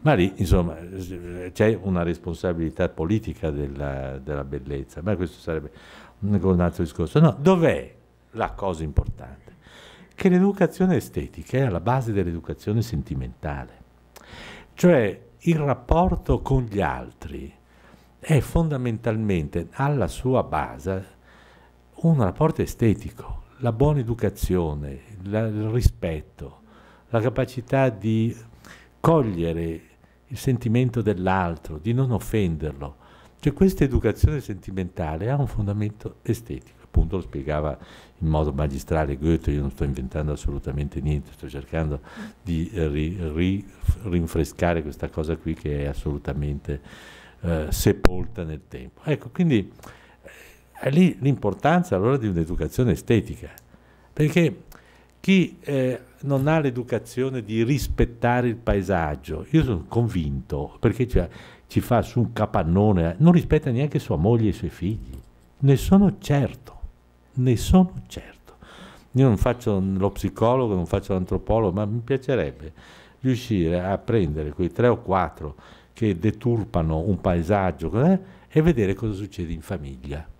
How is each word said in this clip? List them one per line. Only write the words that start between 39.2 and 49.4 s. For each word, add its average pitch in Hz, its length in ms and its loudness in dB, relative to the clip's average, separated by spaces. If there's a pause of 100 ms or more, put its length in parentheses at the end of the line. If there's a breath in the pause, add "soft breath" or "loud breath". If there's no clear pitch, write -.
io 71 80 0
non 69 100 -2
sto - 140 -4
inventando 69 480 -4
assolutamente 71 680 -6
niente, 73 320 -2
sto - 160 -16
cercando 73 520 -4 (420 loud breath)
di, 85 300 -2
eh, 82 160 -2
ri-, 76 280 -2 (160)
ri-, 92 340 0 (360)
rinfrescare 85 800 0
questa 73 260 -8
cosa 80 280 -4
qui 80 180 -6
che 73 300 -6
è - 20 -4
assolutamente, 71 960 -6 (600 loud breath)
eh, 80 300 -2
sepolta - 720 2
nel 78 240 -10
tempo. - 380 -18
Ecco, 135 260 -4
quindi, 135 420 2 (500 loud breath)